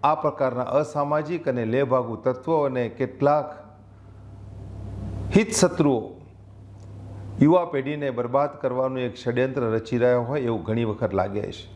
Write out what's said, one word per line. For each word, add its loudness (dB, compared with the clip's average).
આ 4
પ્રકારના -2
અસામાજિક -2
અને 0
લેભાગુ 0
તત્વો 0
અને -2
કેટલાક 0
હિતશત્રુઓ 4
યુવા 8
પેઢીને -2
બરબાદ 0
કરવાનું 0
એક -6
ષડયંત્ર 0
રચી 0
રહ્યા 4
હોય -2
એવું 0
ઘણી 0
વખત -2
લાગે 0
છે. -14